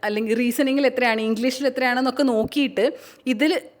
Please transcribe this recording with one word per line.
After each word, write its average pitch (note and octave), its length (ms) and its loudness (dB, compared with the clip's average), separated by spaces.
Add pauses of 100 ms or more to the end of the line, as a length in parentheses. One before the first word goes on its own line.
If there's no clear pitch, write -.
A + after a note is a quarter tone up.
അല്ലെങ്കിൽ G#3+ 360 0
റീസണിങ്ങിൽ C4+ 480 0
എത്രയാണ്, A#3+ 380 0
ഇംഗ്ലീഷിൽ B3+ 420 -2
എത്രയാണെന്നൊക്കെ B3+ 540 0 (100)
നോക്കിയിട്ട് A3 500 0 (480)
ഇതിൽ C#4 200 2 (280)